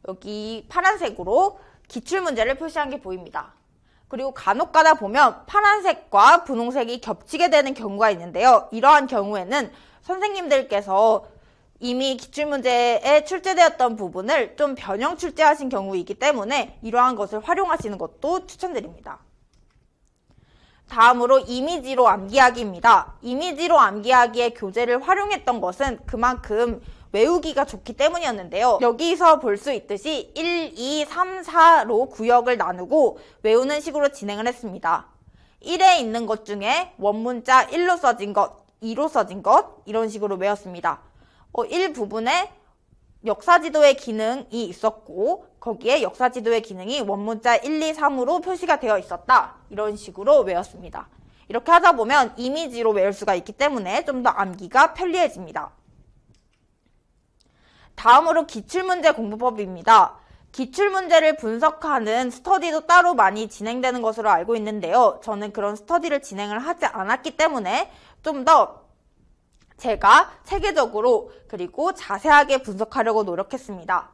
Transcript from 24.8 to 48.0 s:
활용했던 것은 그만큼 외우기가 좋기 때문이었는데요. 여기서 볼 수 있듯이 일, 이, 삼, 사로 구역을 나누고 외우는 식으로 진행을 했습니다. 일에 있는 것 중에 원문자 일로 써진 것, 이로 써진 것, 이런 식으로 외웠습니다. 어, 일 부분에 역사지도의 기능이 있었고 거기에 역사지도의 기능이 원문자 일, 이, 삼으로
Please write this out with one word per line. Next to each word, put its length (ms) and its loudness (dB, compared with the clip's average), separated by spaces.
활용했던 580 -2
것은 460 -6
그만큼 760 -4
외우기가 520 0
좋기 280 -16
때문이었는데요. 880 -2
여기서 580 2
볼 180 -2
수 140 -8
있듯이 640 -8
일, 400 -6
이, 300 -6
삼, 380 -6
사로 680 4
구역을 480 0
나누고 640 0
외우는 380 0
식으로 280 -2
진행을 380 -8
했습니다. 600 -6
일에 380 2
있는 260 -6
것 180 -6
중에 540 -6
원문자 680 0
일로 340 -2
써진 360 -2
것, 320 -2
이로 260 -6
써진 360 -4
것, 420 2
이런 240 -4
식으로 260 -6
외웠습니다. 680 -6
어, 120 -4
일 280 -4
부분에 580 -4
역사지도의 720 4
기능이 720 -6
있었고 800 -6
거기에 420 -2
역사지도의 600 -2
기능이 400 -10
원문자 560 -2
일, 240 -4
이, 120 -2
삼으로 480 -2